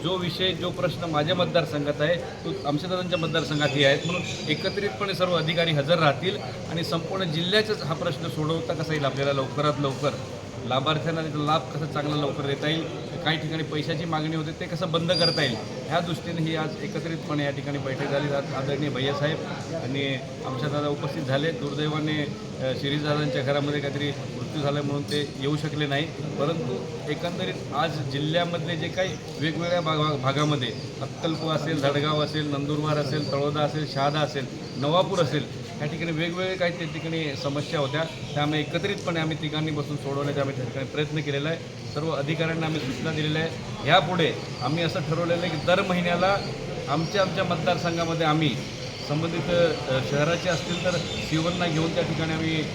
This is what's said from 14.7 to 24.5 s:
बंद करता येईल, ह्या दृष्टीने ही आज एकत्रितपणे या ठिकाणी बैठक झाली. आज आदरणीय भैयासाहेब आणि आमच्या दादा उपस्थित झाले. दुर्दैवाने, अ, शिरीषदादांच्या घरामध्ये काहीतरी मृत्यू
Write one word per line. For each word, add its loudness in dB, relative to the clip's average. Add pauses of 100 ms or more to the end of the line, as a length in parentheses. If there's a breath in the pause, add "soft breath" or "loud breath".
बंद 2
करता 4
येईल, 2 (320)
ह्या 2
दृष्टीने -2
ही 0
आज 0 (140)
एकत्रितपणे -2
या 2
ठिकाणी -4
बैठक -2
झाली. 2
आज 0
आदरणीय 0
भैयासाहेब 0 (380)
आणि -2 (300)
आमच्या -2
दादा 0
उपस्थित -2
झाले. 2
दुर्दैवाने, 0 (440)
अ, 2 (100)
शिरीषदादांच्या 0
घरामध्ये 2
काहीतरी -2
मृत्यू -4